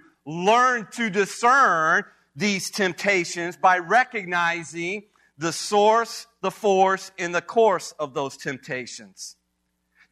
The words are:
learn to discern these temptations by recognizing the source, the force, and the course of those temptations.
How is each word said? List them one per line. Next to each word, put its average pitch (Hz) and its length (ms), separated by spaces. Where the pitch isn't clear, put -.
learn 220 680
to 226 180
discern 196 960
these 190 340
temptations 180 840
by 185 220
recognizing 175 1200
the 156 140
source, 214 720
the 190 100
force, 190 680
and 175 160
the 165 60
course 208 580
of 143 140
those 139 240
temptations. 127 1000